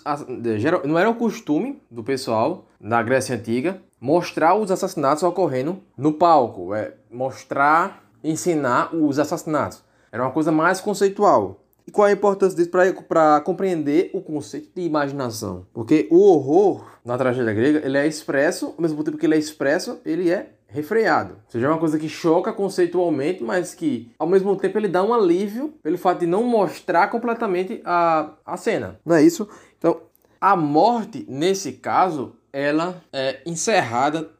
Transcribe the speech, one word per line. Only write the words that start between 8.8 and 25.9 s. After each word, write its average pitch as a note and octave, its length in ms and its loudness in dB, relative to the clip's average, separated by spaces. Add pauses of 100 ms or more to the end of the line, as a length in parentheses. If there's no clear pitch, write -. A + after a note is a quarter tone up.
os D3+ 240 0
assassinatos. D3+ 640 -4 (280)
Era A2+ 120 -4
uma C3 80 -2
coisa D#3 200 0
mais E3+ 280 2
conceitual. G3 840 2 (200)
E - 60 -20
qual G3+ 160 4
a G3+ 40 6
importância G3 440 2
disso E3+ 140 0
pra, F3+ 240 2
pra D#3 480 4
compreender E3+ 720 0
o F#3+ 80 -6
conceito D3+ 540 -10
de F#3 80 -6
imaginação? B2+ 920 -4
Porque C3 380 2
o E3+ 80 8
horror D#3+ 640 4 (180)
na A#2+ 140 -4
tragédia B2 360 0
grega, D3 300 2
ele C3+ 140 -2
é C#3+ 80 2
expresso, D#3+ 720 -2
ao - 40 -6
mesmo D3+ 220 -2
tempo D3+ 140 -6
que E3+ 80 -4
ele D#3 100 4
é D#3 40 2
expresso, D3+ 640 -4
ele E3+ 240 -2
é F#3+ 220 -4 (160)
refreado. D3+ 640 0
Ou - 180 -20
seja, A#2+ 140 -2
é C#3+ 40 2
uma D#3+ 100 0
coisa D#3 180 0
que D#3 100 -6
choca E3+ 460 0
conceitualmente, F3 920 -2
mas G3 300 -4
que, B2 460 -6
ao D#3+ 80 -4
mesmo F#3+ 280 2
tempo, F#3+ 220 -2
ele G#3+ 100 -2
dá F3+ 160 0
um A3 100 0
alívio G#3 680 0
pelo D#3+ 160 -4